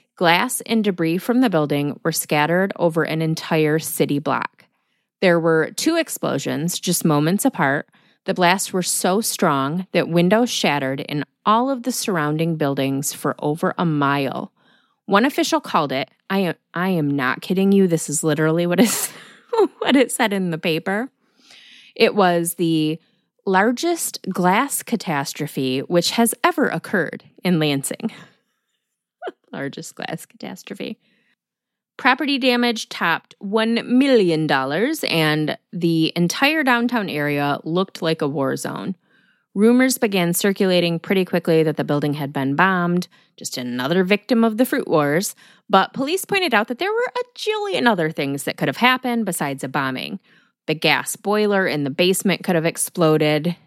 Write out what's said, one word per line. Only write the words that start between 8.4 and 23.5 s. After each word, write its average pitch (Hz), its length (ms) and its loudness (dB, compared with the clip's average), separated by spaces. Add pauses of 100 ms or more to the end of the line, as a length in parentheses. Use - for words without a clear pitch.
were 185 100 0
so 190 380 0
strong 156 720 0
that 170 180 0
windows 185 400 4
shattered 139 520 -2
in 147 220 -6 (220)
all 233 240 2
of 254 140 -4
the 262 80 -4
surrounding 165 640 -2
buildings 139 580 -2
for - 260 -4
over - 380 -2
a 180 80 0
mile. 143 640 -2 (540)
One 202 200 2
official 311 360 0
called 156 300 -2
it, 131 180 -4 (200)
I 196 100 0
am, 180 160 0 (180)
I 180 160 -2
am 160 220 0
not 131 300 -2
kidding 190 300 2
you, 196 160 6
this 165 220 0
is 147 140 -4
literally 160 420 2
what 175 140 2
is, - 300 2 (420)
<laughs> 427 280 2
what - 160 2
it 277 160 4
said 220 220 0
in 190 180 -2
the 160 60 -4
paper. 190 520 -2 (880)
It 214 200 4
was 175 400 2
the 160 440 0 (460)
largest 247 760 0 (100)